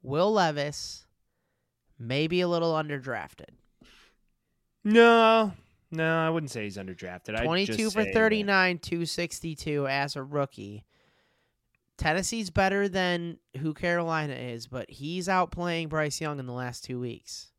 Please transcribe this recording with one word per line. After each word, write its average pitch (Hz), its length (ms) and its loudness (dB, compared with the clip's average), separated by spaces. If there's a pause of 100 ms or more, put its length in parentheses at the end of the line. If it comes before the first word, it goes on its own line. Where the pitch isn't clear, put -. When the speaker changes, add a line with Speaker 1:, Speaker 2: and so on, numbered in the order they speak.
Speaker 1:
Will 165 320 2
Levis, 147 720 -2 (920)
maybe 151 440 0
a 180 80 2
little 170 240 2
underdrafted. 135 760 -6 (1300)
Speaker 2:
No, 226 720 8 (380)
no, 160 280 0
I 160 100 2
wouldn't 160 220 -2
say 113 120 -6
he's 101 140 -8
underdrafted. 92 520 -10
I'd 110 80 -2
just 113 60 0
Speaker 1:
Twenty-two 196 480 0
for 202 100 0
Speaker 2:
say 208 40 2
that 196 80 -4
Speaker 1:
thirty-nine, 202 640 2
two 170 260 -4
sixty-two 156 800 -4
as 139 280 -2
a 139 80 -8
rookie. 131 600 -6 (1120)
Tennessee's 185 520 -2
better 196 380 2
than 175 520 -2 (200)
who 156 140 -2
Carolina 165 600 -2
is, 123 340 -10
but 123 220 -10
he's 165 380 -8
outplaying 175 640 0
Bryce 151 320 -2
Young 147 180 -4
in 131 60 -8
the 123 80 -8
last 123 320 -8
two 127 140 -6
weeks. - 600 -10